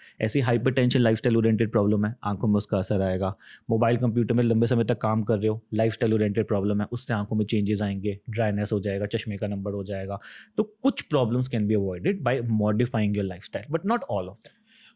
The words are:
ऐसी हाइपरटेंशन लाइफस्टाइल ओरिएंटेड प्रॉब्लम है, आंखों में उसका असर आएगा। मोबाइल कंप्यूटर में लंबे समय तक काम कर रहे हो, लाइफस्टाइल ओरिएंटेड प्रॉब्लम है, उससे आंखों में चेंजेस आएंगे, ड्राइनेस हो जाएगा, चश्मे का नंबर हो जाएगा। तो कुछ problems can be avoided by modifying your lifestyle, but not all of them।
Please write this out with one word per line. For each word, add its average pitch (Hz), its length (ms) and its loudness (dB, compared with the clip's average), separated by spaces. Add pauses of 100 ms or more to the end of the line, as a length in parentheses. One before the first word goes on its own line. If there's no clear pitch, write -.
(220)
ऐसी 113 180 0
हाइपरटेंशन 123 600 2
लाइफस्टाइल 113 380 2
ओरिएंटेड 110 340 2
प्रॉब्लम 104 340 2
है, 107 180 -4
आंखों 104 240 -2
में 104 80 4
उसका 101 220 0
असर 95 240 0
आएगा। 95 340 0 (340)
मोबाइल 113 280 2
कंप्यूटर 117 380 0
में 120 80 2
लंबे 113 240 2
समय 117 160 2
तक 110 140 0
काम 110 260 0
कर 107 140 0
रहे 104 100 0
हो, 110 260 -2
लाइफस्टाइल 110 400 2
ओरिएंटेड 107 340 2
प्रॉब्लम 104 340 0
है, 101 100 -2
उससे 123 220 -4
आंखों 104 220 -2
में 107 100 0
चेंजेस 104 360 0
आएंगे, 98 380 -4 (100)
ड्राइनेस 104 420 -2
हो 104 80 0
जाएगा, 98 260 -2
चश्मे 104 320 -4
का 104 100 -4
नंबर 101 240 -6
हो 101 120 -6
जाएगा। 98 360 -6 (380)
तो 214 60 0
कुछ - 500 -4
problems 127 360 0
can 113 120 -2
be 104 160 2
avoided 98 440 -2
by 127 200 0
modifying 107 720 2
your 101 120 0
lifestyle, - 460 -10
but 160 100 -4
not 214 180 -2
all 98 240 -4
of 92 120 -10
them। - 180 -20 (420)